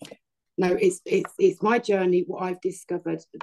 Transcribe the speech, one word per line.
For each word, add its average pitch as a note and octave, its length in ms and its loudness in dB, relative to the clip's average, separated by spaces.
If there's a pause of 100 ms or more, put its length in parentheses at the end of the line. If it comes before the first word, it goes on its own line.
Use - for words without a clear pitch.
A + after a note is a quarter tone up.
(580)
No, F3+ 160 2
it's, F#3 320 2
it's, - 340 -2
it's F#3 220 4
my A#3 180 2
journey, F#3 480 2
what F#3 160 -8
I've F3+ 180 -6
discovered, F3 600 -6 (220)